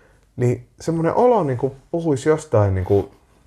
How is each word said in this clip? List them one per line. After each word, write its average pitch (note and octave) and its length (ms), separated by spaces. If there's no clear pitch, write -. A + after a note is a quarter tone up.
Niin A#2+ 320
semmonen E3 340
olo A#3+ 300
niinku C3 320
puhuisi E3 380
jostain A2+ 460
niinku, F#2+ 360